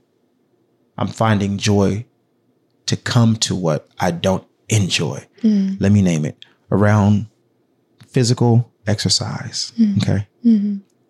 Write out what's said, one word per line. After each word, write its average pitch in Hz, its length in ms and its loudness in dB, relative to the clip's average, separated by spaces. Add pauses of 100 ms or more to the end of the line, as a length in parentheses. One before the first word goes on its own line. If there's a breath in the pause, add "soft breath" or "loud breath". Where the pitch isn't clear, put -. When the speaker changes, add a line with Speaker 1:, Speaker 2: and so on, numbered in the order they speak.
(960)
Speaker 1:
I'm 107 100 -4
finding 101 500 -2
joy 101 480 0 (840)
to - 100 -4
come 113 400 2
to - 180 -4
what 82 320 -4 (120)
I 92 120 -2
don't 95 340 -4 (240)
enjoy. 87 560 -2 (160)
Speaker 2:
Mm. 196 380 0
Speaker 1:
Let 98 120 2
me 101 100 6
name 87 240 0
it. - 180 -10 (280 soft breath)
Around 104 560 2 (800)
physical 120 640 2 (160)
exercise, - 920 -4
Speaker 2:
Mm. 208 220 2
Speaker 1:
okay? 101 260 -2 (180)
Speaker 2:
Mm-hmm. 208 320 2 (320)